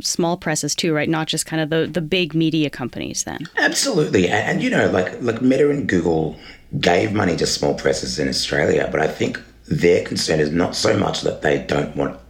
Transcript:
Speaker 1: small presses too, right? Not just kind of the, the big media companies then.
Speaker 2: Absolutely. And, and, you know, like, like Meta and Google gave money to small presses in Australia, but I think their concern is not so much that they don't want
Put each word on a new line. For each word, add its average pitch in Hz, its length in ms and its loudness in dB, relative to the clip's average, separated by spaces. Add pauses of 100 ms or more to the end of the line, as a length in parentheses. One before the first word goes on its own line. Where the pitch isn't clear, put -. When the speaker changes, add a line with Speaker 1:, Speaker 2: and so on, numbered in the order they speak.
Speaker 1:
small 175 360 0
presses 151 360 -2
too, 165 200 0
right? 147 160 0
Not 160 180 0
just - 180 -4
kind 160 160 -2
of 147 80 -2
the, 160 160 2
the 160 160 -2
big 160 320 0
media 160 360 2
companies - 560 -8
then. 143 220 -8 (100)
Speaker 2:
Absolutely. 156 720 2
And, - 220 0
and, - 140 -2
you - 60 0
know, - 200 2
like, - 320 -2
like 117 200 -2
Meta 131 280 4
and 143 180 -2
Google 82 480 0 (440)
gave 98 340 2
money 92 240 0
to 73 80 0
small 71 300 0
presses - 440 -2
in 69 80 0
Australia, 73 640 0
but 73 100 0
I 80 60 2
think - 320 -4 (280)
their - 380 4
concern 85 340 0
is 73 120 2
not 87 240 0
so - 220 2
much - 240 -2
that - 200 -2
they 71 180 2
don't 71 360 -2
want 69 220 -2 (120)